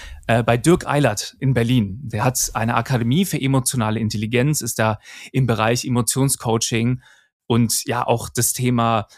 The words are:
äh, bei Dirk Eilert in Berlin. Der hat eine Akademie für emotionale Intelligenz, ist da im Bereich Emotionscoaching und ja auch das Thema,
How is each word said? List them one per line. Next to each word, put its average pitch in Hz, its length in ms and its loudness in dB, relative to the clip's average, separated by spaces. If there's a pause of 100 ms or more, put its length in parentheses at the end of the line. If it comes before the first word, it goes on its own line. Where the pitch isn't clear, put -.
(280)
äh, 117 160 4
bei 120 140 4
Dirk 165 280 2
Eilert 131 540 0
in 135 140 2
Berlin. 117 500 2
Der 113 220 -2
hat - 280 -2
eine 117 220 0
Akademie 120 480 0
für 160 160 -4
emotionale 127 640 0
Intelligenz, 113 580 0
ist 120 180 -8
da 110 220 2 (320)
im 131 160 2
Bereich 113 380 0
Emotionscoaching 120 1160 0 (460)
und 117 380 2
ja 120 200 -2
auch 120 220 0
das - 240 -2
Thema, 117 560 0 (100)